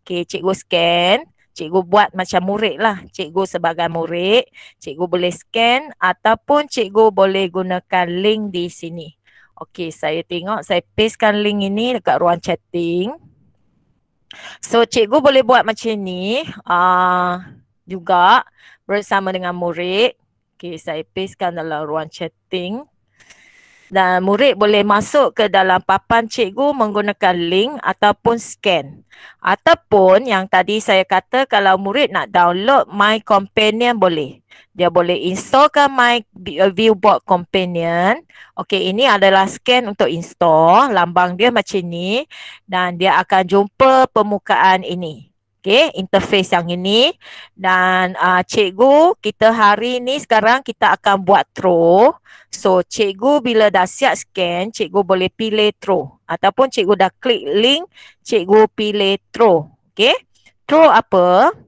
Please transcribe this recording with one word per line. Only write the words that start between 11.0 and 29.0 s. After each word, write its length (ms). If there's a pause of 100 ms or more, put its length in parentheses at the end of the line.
link 240
ini 320
dekat 160
ruang 240
chatting. 720 (1500)
So, 240
cikgu 320
boleh 240
buat 240
macam 320
ni, 480 (160)
ah, 800 (400)
juga 640 (400)
bersama 480
dengan 160
murid. 640 (400)
Okey, 240
saya 240
pastekan 560
dalam 240
ruang 240
chatting. 800 (1000)
Dan 320
murid 400
boleh 240
masuk 480
ke 160
dalam 320
papan 480
cikgu 480
menggunakan 560
link 480
ataupun 560
scan. 640 (400)